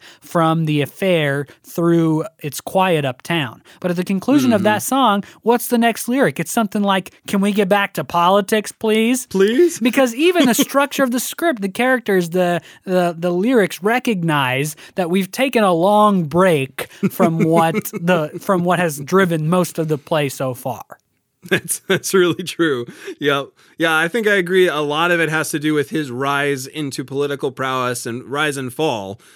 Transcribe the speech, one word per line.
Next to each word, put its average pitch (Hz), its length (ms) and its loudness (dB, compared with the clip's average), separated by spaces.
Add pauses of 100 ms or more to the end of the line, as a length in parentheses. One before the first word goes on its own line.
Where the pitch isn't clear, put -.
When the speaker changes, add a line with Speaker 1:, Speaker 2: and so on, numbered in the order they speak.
(220)
Speaker 1:
from 160 440 0
the 151 160 0
affair 147 640 0 (180)
through 165 640 0 (140)
It's - 220 -10
Quiet 185 440 0
Uptown. 135 580 -6 (180)
But 180 100 -2
at 170 60 -4
the 180 80 -2
conclusion 247 480 0
of 208 60 4
Speaker 2:
Mm-hmm. 190 60 0
Speaker 1:
that 208 180 2
song, 226 400 2 (180)
what's 233 260 0
the 240 120 0
next 233 280 0
lyric? 240 320 0
It's 165 120 -6
something 214 320 -2
like, 190 440 -2
"Can 196 140 0
we 202 100 2
get 202 160 2
back 202 280 2
to 160 100 -4
politics, 196 640 2
please?" 220 560 0
Speaker 2:
Please? 240 520 2
Speaker 1:
Because 240 360 2
even 330 300 4
the 240 80 4
Speaker 2:
<laughs> - 160 -2
Speaker 1:
structure 277 340 0
of 254 80 0
the 247 80 -2
script, 294 420 -4
the 196 80 -2
characters, 220 600 0
the, 175 320 0 (240)
the, 180 320 0
the 175 140 -2
lyrics 196 500 0
recognize 160 920 0 (180)
that 175 160 -2
we've 190 220 -2
taken 247 320 0
a 185 100 4
long 202 520 4
break 156 640 0 (180)
from 165 300 0
what 165 340 2
Speaker 2:
<laughs> 208 260 -6
Speaker 1:
the, 170 400 -2
from 180 240 0
what 175 140 0
has 160 220 -2
driven 165 500 0
most 180 300 0
of 160 80 -2
the 151 100 -2
play 147 320 -2
so 131 240 -6
far. - 460 -12 (480)
Speaker 2:
That's, 170 300 -2 (100)
that's - 240 -2
really 180 320 2
true. 139 440 -2 (320)
Yep. 139 300 -2 (280)
Yeah, 160 180 0
I 156 120 2
think 220 180 -2
I 208 80 2
agree. 185 340 2
A 151 120 -2
lot 151 320 0
of 170 80 2
it 160 100 0
has 156 220 -2
to 160 80 -4
do 151 160 0
with 139 160 -2
his 151 180 -4
rise 139 560 -2
into 139 400 -8
political 139 460 -4
prowess 131 560 -4
and 120 160 -8
rise 143 340 -4
and 127 160 -8
fall 110 480 -4 (140)